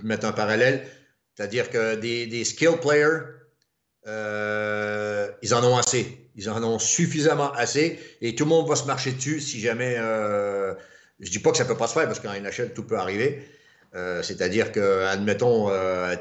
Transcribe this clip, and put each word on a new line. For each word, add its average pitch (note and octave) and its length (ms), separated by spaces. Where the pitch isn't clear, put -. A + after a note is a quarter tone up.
mettre A2 240
un G#2 40
parallèle, A2+ 540
c'est-à-dire G#2 340
que A2+ 260
des, A#2 320
des A2+ 160
skill E3 380
players, D3 400
euh, G#2 1200
ils G#2+ 120
en A#2+ 100
ont B2 140
assez. - 580
Ils G2+ 140
en A2 140
ont A2+ 140
suffisamment D3 760
assez C#3 460
et A#2 140
tout C#3+ 80
le D3+ 60
monde D#3+ 180
va D3 80
se C3 100
marcher C3 280
dessus D3+ 260
si - 200
jamais, A#2+ 380
euh... G2+ 760
je F#2 120
dis G#2 80
pas D3+ 120
que - 60
ça B2 80
peut A#2 120
pas A#2 100
se - 60
faire D#3+ 120
parce - 140
qu'en G#2 140
N G2+ 120
H G2 160
L, A2+ 120
tout A2 100
peut A2 140
arriver. G2+ 500
Euh, F2+ 260
c'est-à-dire F#2 500
que, G2 340
admettons, G#2 640
euh, F#2 520